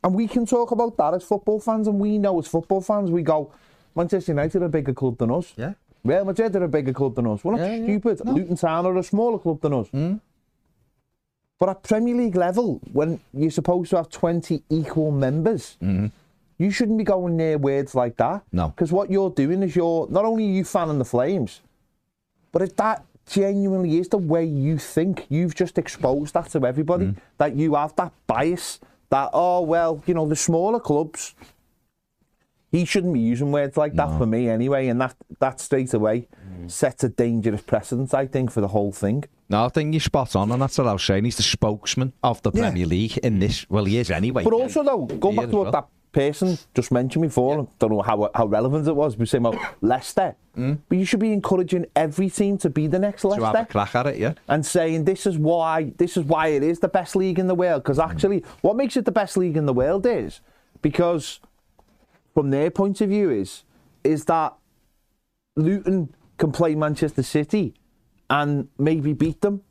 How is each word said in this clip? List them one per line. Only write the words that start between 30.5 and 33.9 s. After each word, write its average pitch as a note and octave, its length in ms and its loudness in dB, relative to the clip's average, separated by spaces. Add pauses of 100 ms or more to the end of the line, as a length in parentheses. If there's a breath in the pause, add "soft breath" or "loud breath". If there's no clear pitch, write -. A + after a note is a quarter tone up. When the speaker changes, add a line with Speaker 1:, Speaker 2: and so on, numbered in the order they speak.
Speaker 1:
clubs," D#3 540 -2 (1400 loud breath)
he E3+ 140 0
shouldn't F3+ 280 0
be C3 60 0
using A#2+ 320 0
words C#3+ 260 0
like D3+ 180 0